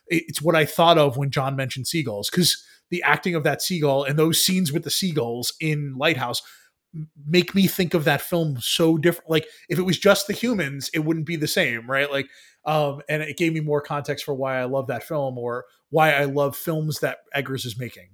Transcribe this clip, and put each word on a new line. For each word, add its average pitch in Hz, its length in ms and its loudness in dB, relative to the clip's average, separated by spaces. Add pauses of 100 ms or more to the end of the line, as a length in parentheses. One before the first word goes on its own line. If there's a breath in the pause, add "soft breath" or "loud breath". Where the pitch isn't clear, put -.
It, 170 220 0
it's 165 160 -8
what 160 120 4
I 156 100 4
thought 165 340 6
of 139 180 4
when 139 140 -2
John 135 240 -2
mentioned 131 320 -4
seagulls, 110 420 -2
'cause - 340 2 (260 soft breath)
the 175 120 -4
acting 147 340 2
of 151 80 -2
that 139 180 0
seagull 143 420 2
and 143 140 -2
those 160 280 2
scenes 185 260 2
with 156 120 -2
the - 80 -6
seagulls 123 680 -2
in 147 380 -2
Lighthouse 135 440 0 (540 soft breath)
m-, 156 140 -12 (180)
make 175 260 2
me 190 140 4
think 175 280 -2
of 147 100 0
that 143 160 2
film 160 400 -2
so 165 360 2
different. 170 320 0
Like, 160 160 0 (220 loud breath)
if 170 100 -2
it 185 40 0
was 180 180 0
just - 280 4
the 202 60 -2
humans, 156 600 -4
it 165 60 -2
wouldn't 156 260 0
be 165 100 -4
the 151 140 -2
same, 120 420 0
right? 139 180 2
Like, 139 200 -2 (340 soft breath)
um, 147 460 0
and 151 120 0
it 151 160 -6
gave 165 160 2
me 160 60 -2
more 147 220 0
context 147 420 -6
for 143 100 -4
why 131 260 -2
I 127 60 -2
love 131 220 -2
that 120 160 -6
film 139 340 -4
or 120 280 -6 (240 soft breath)
why 156 220 4
I 143 140 2
love 139 300 0
films 156 440 -4
that 135 200 -4 (140)
Eggers 135 300 -4
is 113 140 -8
making. 101 360 -12